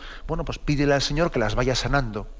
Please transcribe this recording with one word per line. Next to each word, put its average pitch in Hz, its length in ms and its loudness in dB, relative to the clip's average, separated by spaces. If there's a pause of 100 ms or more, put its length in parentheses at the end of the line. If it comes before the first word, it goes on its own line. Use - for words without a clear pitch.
(260)
bueno, 160 180 -4
pues 110 140 -6
pídele 143 340 2
al 139 80 4
Señor 151 300 0
que - 80 -2
las 107 160 2
vaya 123 200 2
sanando. 117 540 0 (120)